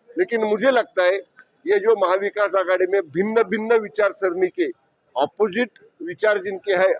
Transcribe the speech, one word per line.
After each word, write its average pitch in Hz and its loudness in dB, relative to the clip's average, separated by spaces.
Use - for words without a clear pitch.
लेकिन 220 0
मुझे 214 2
लगता 214 0
है 180 2
ये 208 2
जो 202 2
महाविकास 196 0
आघाड़ी 185 0
में 190 0
भिन्न-भिन्न 214 -2
विचारसरणी 214 -2
के, 359 -4
अपोजिट 214 -2
विचार 208 -2
जिनके 190 -6
हैं, 185 2